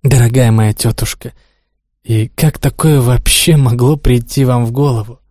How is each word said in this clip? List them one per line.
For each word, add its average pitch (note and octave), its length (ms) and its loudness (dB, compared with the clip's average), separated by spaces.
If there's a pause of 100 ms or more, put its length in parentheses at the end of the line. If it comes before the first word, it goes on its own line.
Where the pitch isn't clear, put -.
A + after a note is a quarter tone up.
Дорогая A#2+ 500 2
моя G#2+ 200 0
тетушка, - 600 -6 (720)
и A2+ 240 -2
как - 300 -2
такое D3 420 0
вообще B2+ 560 2
могло B2+ 400 2
прийти B2+ 480 0
вам B2 220 0
в A#2 60 -6
голову? A#2+ 480 -4 (100)